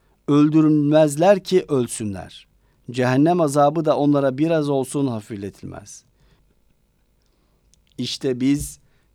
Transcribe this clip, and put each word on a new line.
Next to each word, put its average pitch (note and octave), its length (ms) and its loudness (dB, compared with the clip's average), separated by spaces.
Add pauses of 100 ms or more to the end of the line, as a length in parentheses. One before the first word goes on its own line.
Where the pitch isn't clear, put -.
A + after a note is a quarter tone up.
(280)
Öldürülmezler D3+ 1160 4
ki F#3 240 0
ölsünler. A2 800 -6 (420)
Cehennem C3 500 2
azabı D3 440 0
da D3 120 2
onlara C#3 420 0
biraz D#3 300 0
olsun C#3 380 -4
hafifletilmez." G2+ 1000 -12 (1900)
İşte B2 420 -6
biz C#3+ 380 -2 (360)